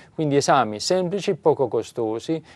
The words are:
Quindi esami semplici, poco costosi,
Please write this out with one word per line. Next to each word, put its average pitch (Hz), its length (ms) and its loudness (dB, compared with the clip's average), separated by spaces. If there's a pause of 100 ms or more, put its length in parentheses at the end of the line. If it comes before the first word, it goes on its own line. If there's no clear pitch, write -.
(140)
Quindi 147 220 0
esami 127 440 2
semplici, 185 540 -2
poco 139 340 2
costosi, 117 720 -4 (140)